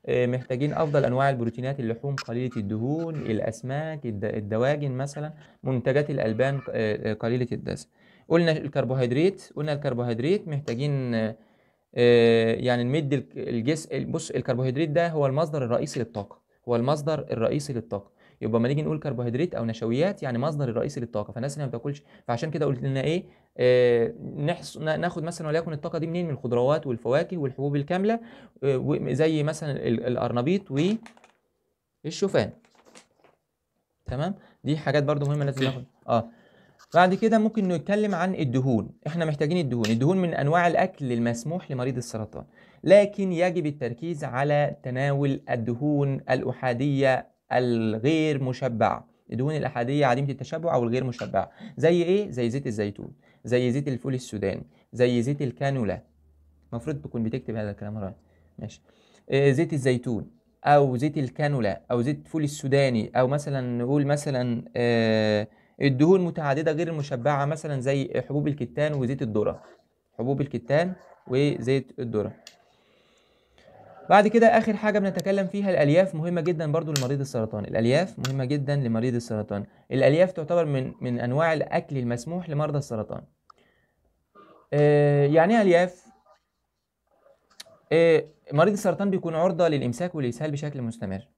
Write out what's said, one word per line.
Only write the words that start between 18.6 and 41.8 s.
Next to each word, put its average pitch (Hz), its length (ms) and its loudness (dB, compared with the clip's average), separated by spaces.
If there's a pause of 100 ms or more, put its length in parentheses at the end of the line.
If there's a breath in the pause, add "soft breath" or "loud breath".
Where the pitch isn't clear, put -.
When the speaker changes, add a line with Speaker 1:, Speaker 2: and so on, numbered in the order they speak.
Speaker 1:
نيجي 147 140 0
نقول 151 180 -2
كربوهيدرات 123 560 -4
أو 117 100 -4
نشويات 120 580 -2
يعني 123 140 -4
مصدر 143 320 -2
الرئيسي 120 300 -4
للطاقة، 107 320 -6
فالناس 135 220 -6
اللي 147 120 -8
ما 120 40 -6
بتاكلش، 143 340 -8 (240 loud breath)
فعشان 120 240 -2
كده 160 140 -2
قلت 123 180 -2
لنا 135 180 -2
إيه، 160 240 -2 (320 soft breath)
آه، 120 560 4 (240)
نحص-، 156 400 -6
نا-، 156 200 -4
ناخد 170 260 -4
مثلًا 170 240 -8
وليكن 160 260 -2
الطاقة 165 260 -6
دي 165 80 -4
منين؟ 170 180 -2
من 160 80 -4
الخضروات 131 540 0
والفواكه 139 500 -2
والحبوب 143 380 -4
الكاملة، 190 440 0 (440 loud breath)
آه، 135 140 2
و-، 135 360 -2
زي 156 300 2
مثلًا 151 280 -4
ال-، 117 360 -2
القرنبيط 123 540 0 (1400)
والشوفان. 160 460 0 (1500)
تمام؟ 156 300 -6 (280 loud breath)
دي 147 140 -2
حاجات 147 260 0
برضو 143 220 0
مهمة 143 200 0
لازم 135 200 -2
Speaker 2:
أوكي. 131 120 -2
Speaker 1:
ناخد. 127 80 -12 (220)
آه. 117 220 0 (640 loud breath)
بعد 180 200 6
كده 220 240 2
ممكن 214 300 2
نتكلم 196 480 0
عن 180 200 -2
الدهون. 127 560 0 (160)
إحنا 165 180 -2
محتاجين 156 400 0
الدهون. 120 200 -2
الدهون 127 320 2
من 175 160 0
أنواع 170 340 2
الأكل 165 440 0
المسموح 117 600 -2
لمريض 127 260 -4